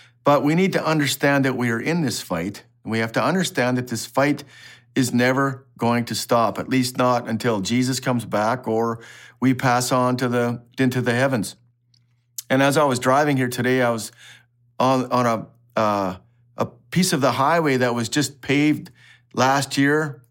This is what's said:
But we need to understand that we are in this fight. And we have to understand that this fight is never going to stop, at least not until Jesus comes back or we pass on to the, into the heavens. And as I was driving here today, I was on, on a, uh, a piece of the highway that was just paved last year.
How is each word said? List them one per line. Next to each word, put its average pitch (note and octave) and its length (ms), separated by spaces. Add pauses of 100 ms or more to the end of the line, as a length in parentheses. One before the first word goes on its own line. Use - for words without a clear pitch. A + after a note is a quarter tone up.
(240)
But C#3+ 200
we D3 120
need F#3 180
to D#3+ 100
understand C#3+ 640
that B2+ 100
we B2 140
are A2+ 100
in E3 220
this A#2+ 200
fight. F2+ 420 (200)
And G2+ 80
we A2+ 80
have A2+ 140
to A2+ 100
understand C3 540
that B2 100
this A2 200
fight C#3+ 360 (520)
is B2 180
never B2+ 540 (100)
going A#2+ 280
to A#2 100
stop, A2 420
at F#2 100
least B2+ 300
not B2 300
until A2+ 340
Jesus B2 380
comes B2 260
back G#2+ 420
or A#2 320 (400)
we C3 140
pass B2 380
on B2+ 260
to B2+ 100
the, A#2+ 360 (160)
into B2+ 220
the A#2+ 120
heavens. B2+ 420 (920)
And C3+ 140
as C#3 140
I D#3 60
was C3 140
driving C3+ 400
here C3 100
today, B2 360
I A#2+ 80
was A2+ 200 (680)
on, B2+ 320
on B2 160
a, - 520
uh, G2+ 380 (400)
a B2 80 (240)
piece F3+ 240
of D3 80
the B2+ 120
highway C#3+ 440
that B2 160
was A#2 160
just - 320
paved D3 480 (460)
last C3+ 420
year. C#3+ 540